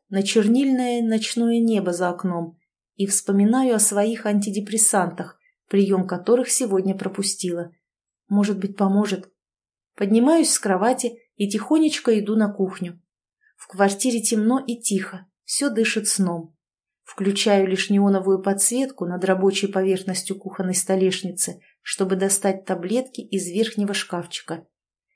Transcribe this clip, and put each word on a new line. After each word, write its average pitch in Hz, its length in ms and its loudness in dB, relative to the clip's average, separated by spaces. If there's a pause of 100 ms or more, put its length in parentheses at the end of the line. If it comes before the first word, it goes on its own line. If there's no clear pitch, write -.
на 196 140 0
чернильное 240 800 2
ночное 233 580 0
небо 208 320 2
за 175 180 0
окном 175 480 -4 (380)
и 196 120 -2
вспоминаю 220 680 2
о 208 40 2
своих 214 460 0
антидепрессантах, 202 1120 -2 (280)
приём 190 400 2
которых 226 420 0
сегодня 196 460 0
пропустила. 185 760 -6 (560)
Может 202 320 0
быть, 196 180 -6
поможет. 196 540 0 (640)
Поднимаюсь 247 560 4
с - 80 0
кровати 233 600 0 (160)
и 202 140 -2
тихонечко 240 720 2
иду 208 160 -2
на 208 180 2
кухню. 185 480 -6 (560)
В - 100 -20
квартире 202 540 0
темно 233 440 2
и 233 140 -6
тихо, - 480 -4 (160)
всё - 260 -2
дышит 220 380 -2
сном. 170 480 -2 (480)
Включаю 196 640 0
лишь 185 220 -2
неоновую 196 520 4
подсветку 214 640 0
над 180 200 -6
рабочей 190 420 2
поверхностью 190 680 -2
кухонной 185 380 -6
столешницы, 185 840 -2 (220)
чтобы 190 340 -2
достать 190 500 0
таблетки 196 560 -4
из 175 260 -6
верхнего 202 460 -2
шкафчика. - 760 -8 (480)